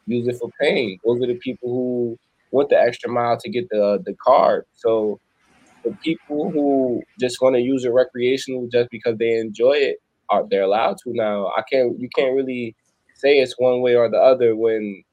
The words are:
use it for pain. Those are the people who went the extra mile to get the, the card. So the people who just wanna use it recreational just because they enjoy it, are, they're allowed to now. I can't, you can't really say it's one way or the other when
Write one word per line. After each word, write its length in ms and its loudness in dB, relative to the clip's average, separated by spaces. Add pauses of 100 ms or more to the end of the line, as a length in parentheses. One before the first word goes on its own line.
use 220 -2
it 120 -4
for 100 -8 (100)
pain. 440 -2
Those 200 0
are 40 -4
the 120 -4
people 300 -10
who 500 -4 (320)
went 180 2
the 100 6
extra 300 0
mile 280 0
to 120 -12
get 200 -4
the, 360 0
the 80 -8 (100)
card. 420 4 (100)
So 440 -2 (640)
the 80 -4 (120)
people 480 -6
who 500 0 (180)
just 220 -2
wanna 160 4
use 280 -2
it 40 0
recreational 840 0
just 200 2
because 260 -4
they 220 0
enjoy 380 0
it, 200 -2 (320)
are, 180 2
they're 140 0
allowed 420 0
to 100 -10
now. 340 -2 (100)
I 140 -4
can't, 280 0
you 160 -10
can't 200 0
really 400 -6 (400)
say 240 4
it's 180 -2
one 240 2
way 140 2
or 140 4
the 100 2
other 360 4
when 580 -2